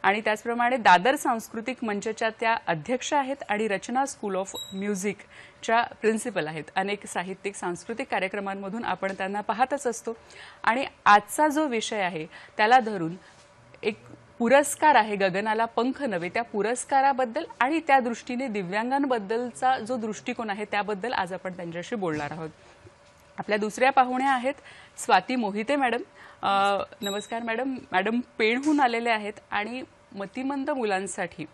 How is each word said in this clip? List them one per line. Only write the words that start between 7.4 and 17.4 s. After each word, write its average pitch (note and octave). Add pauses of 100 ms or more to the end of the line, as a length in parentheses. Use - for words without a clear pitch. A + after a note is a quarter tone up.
सांस्कृतिक G#3+
कार्यक्रमांमधून G3
आपण F#3+
त्यांना G3
पाहतच B3
असतो. A3+ (520)
आणि A#3 (200)
आजचा G#3
जो D4+
विषय A3+
आहे, E3+ (320)
त्याला A3+
धरून F#3+ (680)
एक A3+ (440)
पुरस्कार C#4+
आहे, G#3+
गगनाला G3+
पंख B3+
नवे, F3+
त्या A#3
पुरस्काराबद्दल B3+ (140)